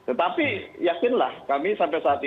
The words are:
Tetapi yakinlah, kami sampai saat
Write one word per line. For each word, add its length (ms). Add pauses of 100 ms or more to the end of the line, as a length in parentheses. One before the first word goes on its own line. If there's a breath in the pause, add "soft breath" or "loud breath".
Tetapi 800
yakinlah, 640
kami 320
sampai 240
saat 240